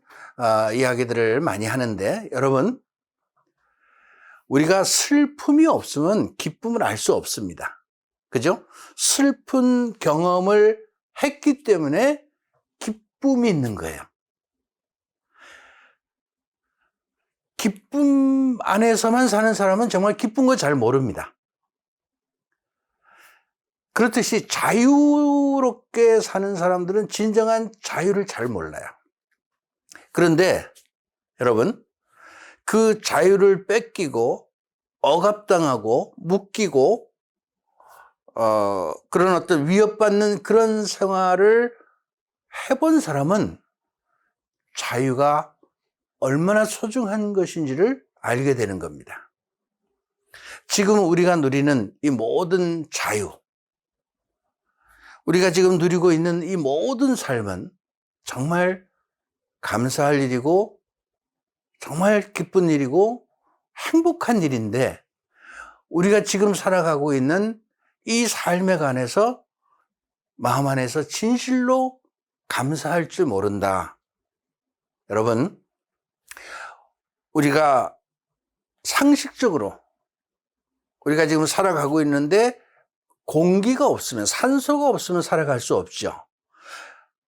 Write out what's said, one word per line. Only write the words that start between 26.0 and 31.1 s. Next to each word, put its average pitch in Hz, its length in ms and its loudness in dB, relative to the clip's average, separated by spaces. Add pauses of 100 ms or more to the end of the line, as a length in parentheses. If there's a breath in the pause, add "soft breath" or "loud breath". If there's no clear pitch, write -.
사는 196 340 -4
사람들은 180 540 -2
진정한 220 640 0 (100)
자유를 190 420 -2
잘 120 220 -8
몰라요. 82 400 -8 (1300 loud breath)
그런데 165 520 2 (760)